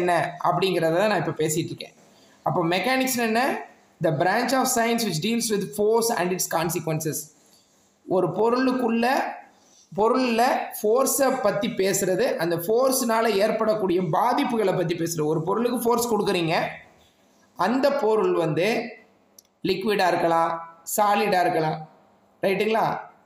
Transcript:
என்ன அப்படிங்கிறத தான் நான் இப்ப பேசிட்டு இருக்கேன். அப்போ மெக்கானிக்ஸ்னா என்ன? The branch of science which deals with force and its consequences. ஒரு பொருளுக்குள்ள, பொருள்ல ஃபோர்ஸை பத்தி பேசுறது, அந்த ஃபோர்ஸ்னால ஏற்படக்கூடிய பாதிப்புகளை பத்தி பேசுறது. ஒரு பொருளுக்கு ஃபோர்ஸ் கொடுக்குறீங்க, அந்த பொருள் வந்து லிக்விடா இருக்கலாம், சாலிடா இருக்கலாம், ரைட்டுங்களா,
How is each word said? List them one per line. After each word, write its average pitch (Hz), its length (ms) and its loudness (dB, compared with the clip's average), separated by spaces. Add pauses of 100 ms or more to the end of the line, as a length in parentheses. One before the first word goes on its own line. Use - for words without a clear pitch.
என்ன 175 140 2 (360)
அப்படிங்கிறத 170 520 2
தான் 214 120 2
நான் 170 100 0
இப்ப 160 180 -4
பேசிட்டு 156 300 -2
இருக்கேன். - 220 -14 (540)
அப்போ 156 140 0 (100)
மெக்கானிக்ஸ்னா 247 560 0
என்ன? 220 140 2 (640)
The 170 140 4
branch 214 380 0
of 254 160 2
science 233 340 0
which 165 200 -2
deals 226 260 0
with 196 100 0 (140)
force 220 320 2 (140)
and 180 120 -2
its 175 200 -4
consequences. 160 640 -2 (880)
ஒரு 180 200 0 (120)
பொருளுக்குள்ள, 233 680 2 (920)
பொருள்ல 233 440 2 (360)
ஃபோர்ஸை 262 500 2 (180)
பத்தி 202 220 0 (120)
பேசுறது, 190 460 0 (160)
அந்த 170 220 0
ஃபோர்ஸ்னால 233 600 2 (200)
ஏற்படக்கூடிய 208 580 0 (160)
பாதிப்புகளை 226 640 2
பத்தி 170 200 -2
பேசுறது. 160 320 -2
ஒரு 160 160 0
பொருளுக்கு 240 380 0
ஃபோர்ஸ் 233 260 2
கொடுக்குறீங்க, 180 420 0 (1120)
அந்த 262 200 0 (180)
பொருள் 202 400 2
வந்து 160 240 0 (1000)
லிக்விடா 190 420 0
இருக்கலாம், 165 420 2 (420)
சாலிடா 208 500 2
இருக்கலாம், 160 340 -2 (680)
ரைட்டுங்களா, 202 400 0 (400)